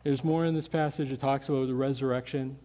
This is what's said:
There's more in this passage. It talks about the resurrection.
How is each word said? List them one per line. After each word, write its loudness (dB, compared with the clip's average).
There's 0
more 4
in 2
this -2
passage. 0
It -6
talks 0
about 2
the -2
resurrection. -2